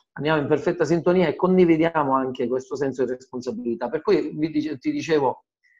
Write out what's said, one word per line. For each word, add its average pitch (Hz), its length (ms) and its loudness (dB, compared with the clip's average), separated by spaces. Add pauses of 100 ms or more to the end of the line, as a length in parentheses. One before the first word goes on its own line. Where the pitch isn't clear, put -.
(120)
andiamo 151 280 0
in 139 80 -4
perfetta 165 380 0
sintonia 170 420 2
e 139 80 -2
condividiamo 165 800 4
anche 131 340 -2
questo 131 260 -4
senso 135 300 -2
di 120 80 -4
responsabilità. 123 800 -6
Per 156 100 -4
cui 156 340 2
vi 156 160 -2
dice-, 147 280 -4
ti 151 120 -4
dicevo, 143 540 -2 (360)